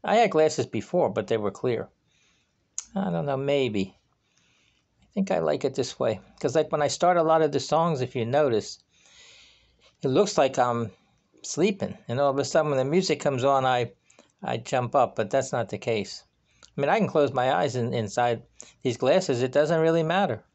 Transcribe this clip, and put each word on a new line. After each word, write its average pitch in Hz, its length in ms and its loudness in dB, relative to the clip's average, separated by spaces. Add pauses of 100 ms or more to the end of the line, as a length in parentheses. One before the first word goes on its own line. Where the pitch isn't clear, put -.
I 175 120 2
had 226 160 4
glasses 156 340 2
before, 117 460 -2
but 104 160 -2
they 113 100 0
were 104 140 -2
clear. 120 360 -4 (1080)
I 190 160 -2
don't 165 160 -2
know, 135 100 -2
maybe. 135 580 0 (440)
I - 760 -20
think 190 160 -2
I 92 80 2
like 151 280 0
it 135 100 -2
this - 240 -6
way. 113 200 -2 (200)
'Cause, 135 160 -2
like, 151 160 0
when 151 100 0
I 143 60 0
start 175 300 2
a 170 40 4
lot 160 220 4
of 147 80 2
the 143 80 -2
songs, 156 420 0
if - 140 -6
you 117 100 -2
notice, 123 540 0 (1200)
it 143 60 -2
looks 180 280 2
like 139 220 2
I'm 120 340 0 (520)
sleeping. - 520 -2 (120)
And 123 120 -4
all 143 120 2
of 135 80 -2
a 135 40 0
sudden, 151 280 0
when 135 80 0
the 131 60 0
music 165 340 0
comes 135 240 -2
on, 135 240 2
I, 123 240 0 (500)
I 120 160 -6
jump 123 380 -4
up, 127 200 2
but 107 140 -4
that's 135 220 -2
not 123 180 -4
the 104 80 -8
case. 110 460 -4 (520)
I 143 60 -4
mean, 139 80 0
I 196 80 2
can 190 100 0
close 143 240 2
my 131 220 0
eyes 156 220 0
in, 123 180 -2
inside 120 480 -2 (400)
these 120 160 -2
glasses. 139 460 2
It 127 80 -2
doesn't 156 280 2
really 165 220 2
matter. 160 420 -2 (120)